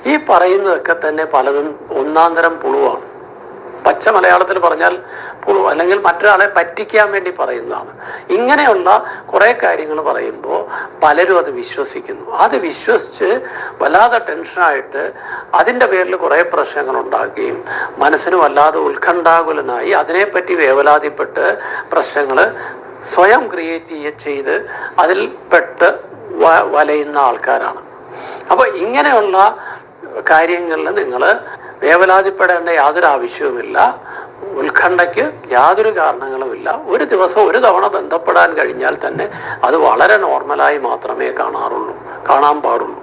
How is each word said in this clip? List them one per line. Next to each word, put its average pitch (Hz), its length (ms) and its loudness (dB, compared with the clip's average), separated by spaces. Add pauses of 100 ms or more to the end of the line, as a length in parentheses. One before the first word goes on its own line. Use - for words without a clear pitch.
(120)
ഈ 302 40 4 (140)
പറയുന്നതൊക്കെ 185 640 2 (100)
തന്നെ 156 300 -2
പലതും 139 340 0 (320)
ഒന്നാം 160 360 2
തരം 165 260 2
പുളുവാണ്, 135 420 0 (800)
പച്ച - 300 2
മലയാളത്തിൽ 180 500 4
പറഞ്ഞാൽ 170 280 2 (500)
പുളു, 196 260 2
അല്ലെങ്കിൽ 180 280 2 (100)
മറ്റൊരാളെ 196 480 4
പറ്റിക്കാൻ 208 560 0
വേണ്ടി 185 260 -4
പറയുന്നതാണ്. 123 540 -6 (440)
ഇങ്ങനെയുള്ള 240 520 2 (440)
കുറേ 202 160 4 (160)
കാര്യങ്ങൾ 156 360 -2 (100)
പറയുമ്പോൾ - 500 -4 (440)
പലരും 175 380 4
അത് 143 80 -4 (100)
വിശ്വസിക്കുന്നു. - 680 -8 (180)
അത് 233 120 2 (100)
വിശ്വസിച്ച് 190 640 -2 (520)
വല്ലാതെ 233 460 4
ടെൻഷനായിട്ട് 156 760 -2 (560)
അതിൻ്റെ 247 320 2
പേരിൽ 185 240 0
കുറേ 165 240 0 (140)
പ്രശ്നങ്ങൾ 143 500 -2
ഉണ്ടാക്കുകയും - 540 -4 (460)
മനസ്സിന് 160 400 2
വല്ലാതെ 151 440 4
ഉത്കണ്ഠാകുലനായി 160 1120 0
അതിനെപ്പറ്റി 180 600 -2
വേവലാതിപ്പെട്ട് 147 840 2 (480)
പ്രശ്നങ്ങൾ 143 460 0 (760)
സ്വയം 214 300 4 (100)
ക്രിയേറ്റ് 165 400 -8
ചെയ്യ-, 147 320 -10
ചെയ്ത് 143 300 -4 (440)
അതിൽ 180 200 2 (340)
പെട്ട് 175 360 2 (540)
വ-, 165 320 6
വലയുന്ന 147 420 0
ആൾക്കാരാണ്. 123 640 0 (680)
അപ്പോൾ 240 160 4 (160)
ഇങ്ങനെയുള്ള 233 540 2 (960)
കാര്യങ്ങളിൽ 165 580 2 (120)
നിങ്ങൾ 127 220 -2 (600)
വേവലാതിപ്പെടേണ്ട 185 880 4
യാതൊരു 160 440 2
ആവശ്യവുമില്ല, 123 640 -4 (840)
ഉത്കണ്ഠയ്ക്ക് 175 640 2 (280)
യാതൊരു 190 460 4
കാരണങ്ങളുമില്ല. 131 720 -4 (260)
ഒരു 151 200 0
ദിവസം 185 360 2
ഒരു 240 160 2
തവണ 190 200 4 (100)
ബന്ധപ്പെടാൻ 165 600 0
കഴിഞ്ഞാൽ 139 460 -2
തന്നെ - 220 -4 (420)
അത് 147 80 2 (100)
വളരെ 151 400 4
നോർമലായി 143 640 0
മാത്രമേ - 420 -4 (100)
കാണാറുള്ളൂ, - 560 -6 (340)
കാണാൻ 147 360 4
പാടുള്ളൂ. 117 380 -2